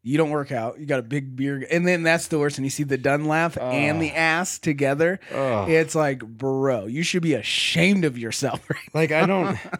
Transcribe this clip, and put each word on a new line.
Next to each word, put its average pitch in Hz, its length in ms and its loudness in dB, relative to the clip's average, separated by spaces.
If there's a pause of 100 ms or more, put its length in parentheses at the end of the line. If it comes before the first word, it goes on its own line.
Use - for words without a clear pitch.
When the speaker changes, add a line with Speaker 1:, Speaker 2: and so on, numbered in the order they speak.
Speaker 1:
you 135 160 0
don't 156 120 2
work 147 240 -4
out. 120 260 -4
You 151 60 -12
got 139 140 0
a 117 40 -6
big 135 320 -6
beard. 135 340 -4
And 170 160 2
then 175 180 2
that's 165 240 2
the 160 120 0
worst. 147 180 0
And 139 80 -2
you 131 40 -2
see 151 140 -4
the 135 140 0
Dunlap 151 640 0
and 147 400 0
the 151 100 -2
Speaker 2:
Ugh. 139 40 -10
Speaker 1:
ass 160 440 0
together. 147 600 2 (140)
Speaker 2:
Ugh. 120 360 0
Speaker 1:
It's 160 240 2
like, 143 300 0
bro, 131 640 -2
you 131 180 -4
should 175 180 0
be 160 120 2
ashamed 170 720 2
of 123 120 0
yourself 117 480 -4
<laughs> - 40 -20
right - 100 -4 (140)
Speaker 2:
Like, 156 180 2
I 165 140 4
don't, 185 180 2 (120)
Speaker 1:
now. 98 40 -8 (200)